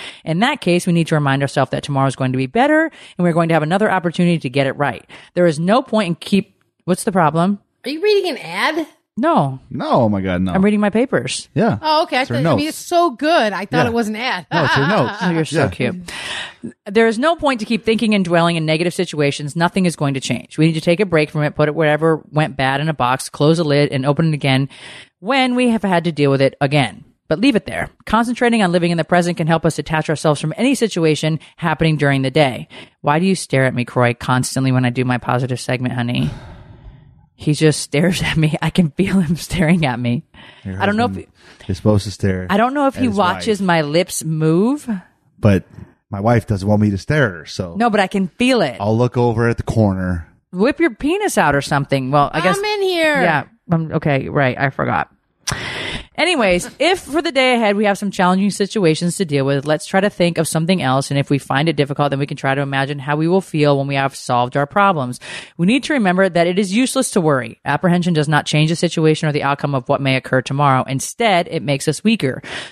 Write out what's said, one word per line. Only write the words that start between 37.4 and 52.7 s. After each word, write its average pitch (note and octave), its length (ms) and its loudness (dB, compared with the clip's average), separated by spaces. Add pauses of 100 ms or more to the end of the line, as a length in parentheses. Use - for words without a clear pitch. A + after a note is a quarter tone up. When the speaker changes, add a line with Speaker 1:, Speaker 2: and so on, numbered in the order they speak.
Speaker 1:
He D3+ 120 -2
just D3+ 300 2
stares E3 380 0
at - 160 -4
me. D#3 240 0
I D#3+ 100 -2
can E3+ 200 2
feel F#3+ 300 0
him E3 160 0
staring E3 500 0
at A#2+ 140 -2
me. A#2+ 240 -2 (400)
Speaker 3:
Your F#2+ 180 -6
Speaker 1:
I G3 40 2
don't G#2+ 100 0
know G#2+ 80 0
if G2+ 80 -2
Speaker 3:
husband - 200 -12 (360)
is F#2+ 80 -2
supposed G#2+ 300 2
to G#2 40 -6
stare F#2 400 -4
Speaker 1:
I F#3+ 60 2
don't B3 180 2
know C#4+ 140 0
if - 80 -4
Speaker 3:
at - 40 -10
Speaker 1:
he C4 60 2
Speaker 3:
his G#3 100 -2
Speaker 1:
watches F#3+ 440 0
Speaker 3:
wife. G3 60 0
Speaker 1:
my E3+ 160 2
lips D#3+ 420 -2
move. E3 640 0 (480)
Speaker 3:
But G2 240 4 (480)
my G2+ 80 -6
wife A2+ 300 2
doesn't G2 200 -2
want G#2 140 4
me G#2 80 4
to G2 80 -2
stare D3 280 0
at G#2 40 -2
her, E2 160 -14
so F2 300 -10
Speaker 1:
No, A#3 140 0
but G#3 100 0
I F#3 80 0
can F#3+ 180 -2
feel B3 340 0
it. C3 200 -2
Speaker 3:
I'll A2 180 2
look B2 180 0
over A#2 320 2
at A#2 80 0
the - 60 -8
corner. F#2 640 0 (260)
Speaker 1:
Whip A3 280 0
your E4 100 2
penis F4 480 -2
out D#3 160 4
or C#3 80 2
something. C#3 480 -2
Well, C#3+ 220 2
I D#3 80 -2
guess F#4 180 0
Speaker 2:
I'm G4+ 60 -4
in G#4 180 -2